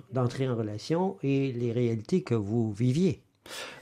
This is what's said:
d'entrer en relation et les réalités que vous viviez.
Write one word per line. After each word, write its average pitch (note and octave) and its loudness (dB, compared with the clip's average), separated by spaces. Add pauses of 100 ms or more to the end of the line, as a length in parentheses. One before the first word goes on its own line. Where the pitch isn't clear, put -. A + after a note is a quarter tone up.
(140)
d'entrer B2+ 0
en B2+ 0
relation A#2 -2
et C#3 2
les A#2+ -2
réalités A#2 2
que A#2+ 0
vous A2 0
viviez. B2+ 2 (600)